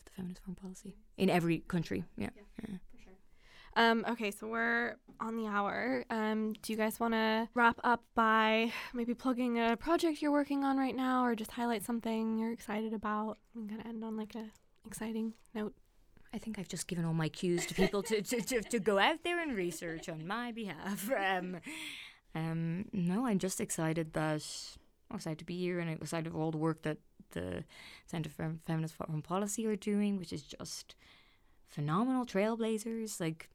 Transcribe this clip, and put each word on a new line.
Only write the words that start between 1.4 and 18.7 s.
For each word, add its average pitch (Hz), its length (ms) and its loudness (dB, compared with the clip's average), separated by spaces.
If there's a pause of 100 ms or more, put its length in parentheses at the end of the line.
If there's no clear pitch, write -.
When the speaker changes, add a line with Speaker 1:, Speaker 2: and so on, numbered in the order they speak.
Speaker 1:
country. 175 420 -2 (140)
Yeah. - 180 -4
Speaker 2:
Yeah, - 80 -20 (260)
Speaker 1:
Yeah. 202 80 -10 (140)
Speaker 2:
for - 140 -18
sure. 190 80 -20 (640)
Um, 226 320 6
okay, 226 240 -2
so 220 160 -8
we're 233 480 2 (240)
on 226 160 -2
the 226 100 -2
hour. 208 640 0
Um, 214 520 0
do - 100 -4
you 214 40 -2
guys 220 220 0
wanna 226 560 2
wrap 233 300 6
up 240 180 4 (140)
by 220 560 6 (200)
maybe 240 220 0
plugging 240 460 2
a 233 160 4
project 330 440 2
you're 294 120 2
working 277 320 4
on 269 140 4
right 269 180 2
now, 254 280 4
or 240 120 4
just 220 160 -6
highlight 240 320 0
something 226 540 0
you're 226 140 0
excited 220 400 -4
about? 214 460 -2 (160)
I'm 220 140 -8
gonna 220 200 -8
end 233 140 -8
on, 220 140 -6
like, 214 180 -6
a 220 160 -8 (340)
exciting 220 500 -4 (200)
note. 214 200 -4 (600)
Speaker 1:
I 226 40 -2
think 214 200 -8
I've 180 100 -6
just - 200 -6
given 170 160 0
all 165 80 0
my 160 160 2
cues 175 380 0
to - 80 -6
people 190 300 4
to, 214 180 0
to, 233 180 -2
to, 220 220 0
to 233 180 0